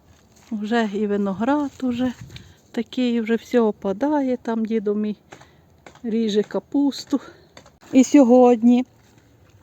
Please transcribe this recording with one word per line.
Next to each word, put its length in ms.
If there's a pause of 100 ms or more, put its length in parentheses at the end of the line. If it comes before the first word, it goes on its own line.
(520)
Вже 420
і 140
виноград 640 (120)
уже 300 (580)
такий, 500
вже 140
все 240
опадає. 760
Там 280
дідо 300
мій 200 (880)
ріже 400
капусту. 760 (720)
І 120
сьогодні 840 (760)